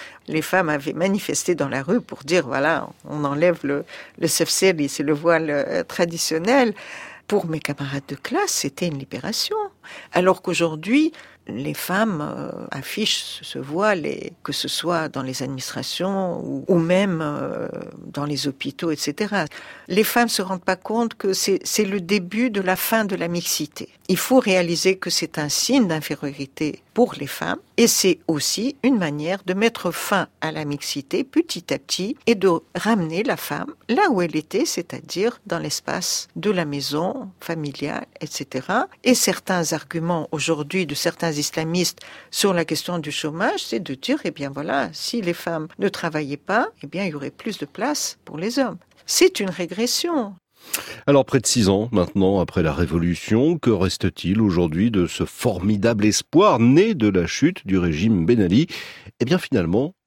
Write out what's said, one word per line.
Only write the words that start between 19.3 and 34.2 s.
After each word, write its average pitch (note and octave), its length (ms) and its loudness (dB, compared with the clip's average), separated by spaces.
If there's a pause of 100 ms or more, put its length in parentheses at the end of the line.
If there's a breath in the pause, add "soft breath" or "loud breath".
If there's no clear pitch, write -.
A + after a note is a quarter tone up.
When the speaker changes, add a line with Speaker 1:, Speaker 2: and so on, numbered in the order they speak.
Speaker 1:
Les F#3+ 160 2
femmes A#3+ 260 4
se G#3 140 -2
rendent F#3 220 -6
pas F#3 100 2
compte A3+ 400 -2
que F#3+ 180 0
c'est, F#3+ 300 0
c'est - 220 0
le G3 160 -2
début G3+ 500 0
de G3+ 100 -2
la F#3 140 2
fin A3 300 0
de G#3 100 -2
la E3+ 140 -2
mixité. - 600 -4 (200)
Il F#3 80 4
faut B3+ 240 4
réaliser F#3 560 4
que F3 140 -6
c'est - 280 -4
un D3 100 -2
signe A#3 380 4
d'infériorité D3 960 -4 (120)
pour A#3+ 200 4
les - 140 -8
femmes, - 300 -4 (180)
et A#3 100 6
c'est - 400 4
aussi F#3+ 560 -2
une B3+ 160 4
manière D#3+ 480 -2
de F#3 80 0
mettre G3+ 380 0
fin - 340 0 (140)
à D#3+ 100 -2
la D#3 140 -6
mixité C#3+ 580 -4
petit - 500 -2
à C3+ 60 -2
petit G#3 380 -6 (100)
et A#3 80 6
de F#3+ 160 4 (240)
ramener F3+ 480 0
la A#3 140 0
femme - 380 -8 (140)
là F4+ 220 4
où F#3+ 120 2